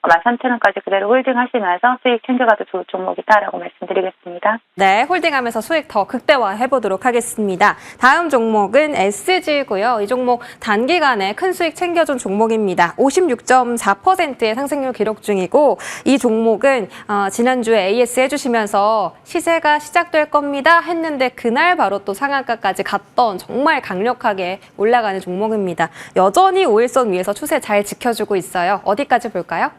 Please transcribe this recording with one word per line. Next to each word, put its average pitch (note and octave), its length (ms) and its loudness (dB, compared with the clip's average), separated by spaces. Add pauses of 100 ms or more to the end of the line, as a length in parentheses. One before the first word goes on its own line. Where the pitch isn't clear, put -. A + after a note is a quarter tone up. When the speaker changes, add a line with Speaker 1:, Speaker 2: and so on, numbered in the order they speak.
Speaker 1:
만 E3+ 200 4
삼천 A#3+ 280 0
원까지 G3+ 300 0
그대로 G3 260 -2
홀딩하시면서 A#3+ 920 0
수익 A#3+ 220 0
챙겨가도 A#3 420 2
좋을 F#3 220 -8
종목이다라고 F#3 720 0
말씀드리겠습니다. F#3 1000 -4 (160)
Speaker 2:
네, G3+ 280 4
홀딩하면서 D4 560 0
수익 D#4 280 -4
더 G3 180 0
극대화해보도록 A#3 1000 -2
하겠습니다. G#3 720 0 (240)
다음 D#4 300 4
종목은 A3+ 680 2
에스지고요. B3 1040 0
이 G3+ 60 -4
종목 B3 360 0 (180)
단기간에 A#3 720 0
큰 F#4 180 -2
수익 E4+ 240 -4
챙겨준 E4 440 0
종목입니다. G3+ 760 0
오십육점사 B3 1000 2
퍼센트의 D4 600 0
상승률 C4+ 380 -4
기록 G#3+ 280 -4
중이고 G#3 560 2 (280)
이 C4 120 4
종목은, A3+ 680 2 (220)
어, G3+ 200 0
지난주에 A3+ 580 0
에이에스 A#3+ 340 0
해주시면서 A3 1000 0
시세가 D#4+ 560 0
시작될 D#4+ 500 0
겁니다 C#4+ 500 2
했는데 D#4+ 500 -2
그날 C#4+ 460 0
바로 G3+ 300 -2
또 G3+ 80 -6
상한가까지 B3+ 680 -2
갔던 G3+ 560 -2
정말 C#4+ 420 0
강력하게 G3 760 -4 (180)
올라가는 G#3+ 420 2
종목입니다. F#3 680 -2 (260)
여전히 F4+ 500 4
오일선 A#3+ 460 2
위에서 F#3 220 -2
추세 D4 260 -4
잘 G#3 240 0
지켜주고 G#3+ 540 -4
있어요. F#3 480 -2
어디까지 A#3 480 0
볼까요? F#3+ 460 -4